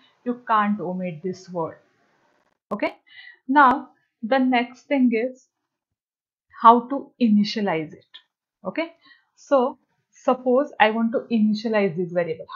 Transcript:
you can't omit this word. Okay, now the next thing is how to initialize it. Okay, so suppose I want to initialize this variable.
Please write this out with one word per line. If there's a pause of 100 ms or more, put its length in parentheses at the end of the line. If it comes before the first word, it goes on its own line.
(240)
you
can't
omit
this
word. (960)
Okay, (520)
now (340)
the
next
thing
is (1160)
how
to (100)
initialize
it. (600)
Okay, (420)
so (340)
suppose
I
want
to (120)
initialize
this
variable. (100)